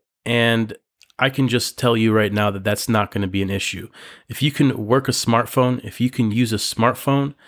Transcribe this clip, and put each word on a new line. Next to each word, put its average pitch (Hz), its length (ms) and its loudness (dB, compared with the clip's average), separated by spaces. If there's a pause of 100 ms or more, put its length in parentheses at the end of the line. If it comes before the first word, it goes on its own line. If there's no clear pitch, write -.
(240)
And 117 500 0 (440)
I 131 100 2
can 135 180 0
just 120 320 -2
tell 120 160 2
you 113 160 2
right 107 220 2
now 104 180 0
that 98 140 -6
that's 104 240 -2
not 107 220 0
gonna 101 160 -4
be 95 160 -2
an 95 80 -2
issue. 98 380 -6 (420)
If - 120 -8
you 147 80 4
can 131 360 2
work 131 220 2
a 123 40 2
smartphone, 123 720 0
if - 160 -8
you 123 80 2
can 117 220 0
use 113 240 0
a - 20 0
smartphone, 139 800 0 (140)